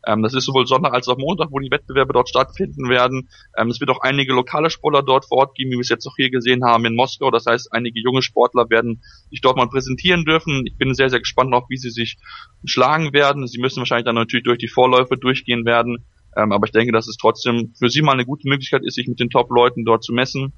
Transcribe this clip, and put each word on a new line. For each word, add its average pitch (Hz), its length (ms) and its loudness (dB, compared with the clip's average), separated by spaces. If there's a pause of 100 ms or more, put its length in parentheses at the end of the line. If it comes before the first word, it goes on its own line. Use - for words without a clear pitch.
Ähm, 110 160 0
das 110 140 -2
ist 131 100 -2
sowohl 131 220 2
Sonntag 131 260 2
als 123 140 -2
auch 127 100 0
Montag, 151 320 -4
wo 135 80 -8
die 135 140 -4
Wettbewerbe 135 420 -2
dort 123 160 2
stattfinden 135 600 -4
werden. 127 400 0 (280)
Ähm, 113 120 -2
es 120 100 -6
wird 135 100 -4
auch 127 120 0
einige 135 320 0
lokale 151 360 0
Sportler 147 320 0
dort 135 240 0
vor 123 140 4
Ort 135 160 2
geben, 131 160 -6
wie 123 40 -2
wir 123 60 -2
es 123 80 -4
jetzt - 160 -2
auch 135 100 -14
hier 131 140 0
gesehen 123 340 0
haben 117 220 4
in 113 100 0
Moskau. 131 360 0
Das 117 160 2
heißt, 120 260 -2
einige 117 260 -4
junge 127 220 0
Sportler 120 480 2
werden 113 320 0 (300)
sich 127 100 -14
dort 131 160 4
mal 123 100 2
präsentieren 135 560 0
dürfen. 147 440 -2
Ich - 100 -12
bin 131 160 0
sehr, 131 160 2
sehr 123 100 0
gespannt 127 360 0
auch, 127 140 0
wie 127 80 -6
sie 127 120 -8
sich 113 280 -6 (480)
schlagen 147 480 0
werden. 143 340 2
Sie 120 120 -12
müssen 131 200 -4
wahrscheinlich 120 260 -2
dann 117 100 0
natürlich 117 300 -2
durch 120 140 2
die 117 80 -6
Vorläufe 127 500 2
durchgehen 127 480 -2
werden. 117 400 0 (300)
Ähm, 107 160 0
aber 101 160 0
ich - 40 -10
denke, 117 200 2
dass 113 160 0
es 110 100 -14
trotzdem 117 600 0
für 123 120 0
sie 139 140 0
mal 143 100 4
eine 127 120 0
gute 135 220 -8
Möglichkeit 135 360 -2
ist, - 100 -8
sich 123 140 -6
mit 123 120 -8
den 120 120 -2
Top-Leuten 120 540 2
dort 113 180 2
zu 120 100 -6
messen. 135 440 -4